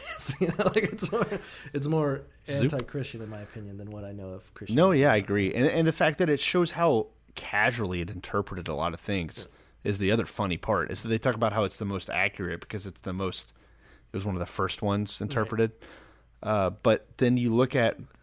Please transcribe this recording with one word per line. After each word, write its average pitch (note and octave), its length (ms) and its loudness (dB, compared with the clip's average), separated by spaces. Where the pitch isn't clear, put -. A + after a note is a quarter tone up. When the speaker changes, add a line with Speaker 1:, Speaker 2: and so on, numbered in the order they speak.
Speaker 1:
<laughs> - 120 -10
is. - 240 -4
You F#3+ 80 2
know, F#3+ 260 2
like, A3 120 2
it's - 260 -4
more, A3+ 160 2
it's C#3 140 -2
more D3 340 2
Speaker 2:
Zoop. C#3 280 2
Speaker 1:
anti-Christian B2 480 -6
in G#2+ 80 -10
my G#2+ 120 -12
opinion G2+ 360 -12
than G#2 140 -12
what G#2 140 -10
I G2+ 80 -10
know G2 160 -10
of F#2 240 -14
Christianity. G#2+ 280 2
Speaker 2:
No, F#3+ 100 8
yeah, C#3+ 200 6
I A2 60 6
agree. G2+ 360 2
And, B2+ 160 4
and D#3+ 180 4
the D#3+ 60 4
fact D#3 260 2
that F3 100 4
it C#3+ 100 4
shows F3 320 0
how D3 360 2
casually G#2 680 0
it E2+ 80 -6
interpreted F#2 600 -4
a D#2+ 60 -2
lot E2 180 -2
of D#2+ 80 -10
things F2+ 460 -4
is G#2 140 0
the G2 140 2
other A2 140 2
funny F#2 320 -2
part, F#2+ 320 0
is - 140 -6
that A2+ 60 -4
they A2+ 80 2
talk A#2+ 180 0
about A2 180 0
how G#2+ 120 0
it's - 140 -4
the G#2+ 60 -4
most G2 240 -4
accurate F2+ 520 -4
because G2 260 -10
it's F2+ 140 -14
the F#2+ 120 -6
most, F#2 360 -6
it - 20 -4
was G2 100 -4
one G2 100 -2
of F2+ 40 -2
the F2 60 -4
first - 360 -4
ones G2+ 400 0
Speaker 1:
Right. A#2 80 -4
Speaker 2:
interpreted. A2+ 420 0
Uh, G2+ 280 2
but G#2+ 380 2
then B2 180 4
you A#2+ 180 2
look B2+ 220 4
at A#2 220 2